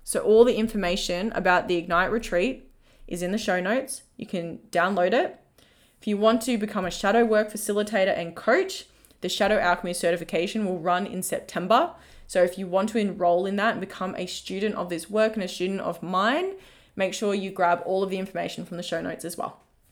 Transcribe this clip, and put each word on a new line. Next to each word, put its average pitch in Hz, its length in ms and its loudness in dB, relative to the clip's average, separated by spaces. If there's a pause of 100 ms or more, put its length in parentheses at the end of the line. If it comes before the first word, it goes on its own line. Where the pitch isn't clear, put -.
So - 160 -4
all 220 240 8
the 240 120 4
information 196 800 -2
about 180 340 2
the 180 80 2
Ignite 175 360 0
Retreat 220 580 -2 (380)
is 175 160 -6
in 180 80 -2
the 208 60 0
show 202 220 0
notes. 208 440 -2 (120)
You 214 100 -12
can 170 340 -6 (100)
download 185 440 2
it. 339 260 0 (600)
If - 80 -14
you 208 100 0
want 226 260 4
to 240 140 0
become 208 280 -4
a 170 60 -4
shadow 220 340 4
work 214 260 2
facilitator 208 640 0
and 170 200 -6
coach, 370 500 0 (360)
the 185 80 -4
Shadow 202 280 2
Alchemy 180 360 2
certification 180 720 0
will 185 120 -2
run 180 300 0
in 185 160 -6
September. 220 680 0 (340)
So 180 160 2
if 175 140 2
you 190 100 -6
want 190 220 0
to 226 100 0
enroll 180 480 2
in 196 80 -2
that 208 160 2
and 180 100 -4
become 190 340 -6
a 180 120 -6
student 190 480 -4
of 180 140 -4
this 165 200 -6
work 214 240 2
and 214 100 -4
a 180 40 -4
student 190 340 -4
of - 220 -6
mine, 233 500 0 (420)
make 190 200 -2
sure 202 180 -2
you 190 160 -4
grab 175 360 2
all 190 180 0
of 190 80 -2
the 185 80 -4
information 180 440 -6
from 175 140 -12
the 175 60 -8
show 165 180 -4
notes 165 240 -8
as 175 100 -10
well. - 260 -8 (300)